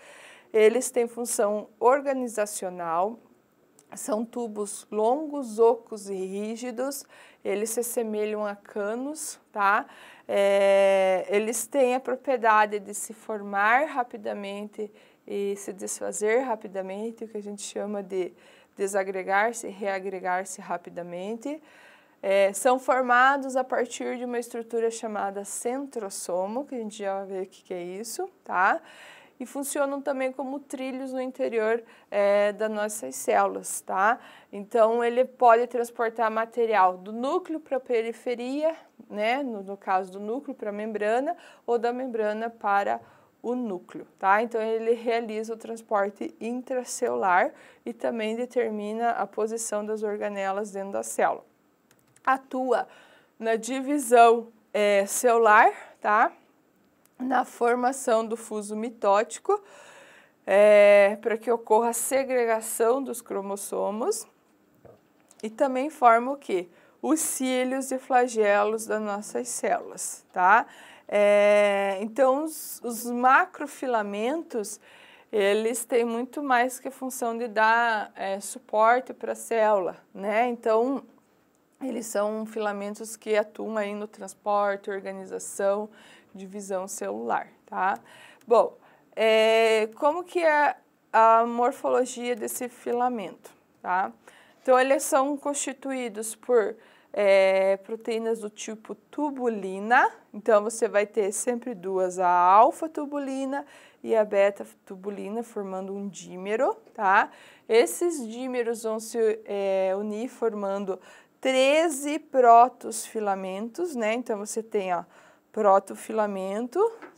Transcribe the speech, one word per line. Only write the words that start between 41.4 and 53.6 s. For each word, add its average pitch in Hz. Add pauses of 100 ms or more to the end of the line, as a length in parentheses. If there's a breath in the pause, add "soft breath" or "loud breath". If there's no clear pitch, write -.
ou 240
da 233
membrana 226
para 214 (420 soft breath)
o 233
núcleo, 202 (120)
tá? 196
Então, 226
ele 226
realiza 226
o 220
transporte 220
intracelular 240 (320 loud breath)
e 240
também 226
determina 226
a -
posição 214
das 214
organelas 208
dentro 196
da 220
célula. - (800)
Atua 262 (480 loud breath)
na 226
divisão, 233 (240)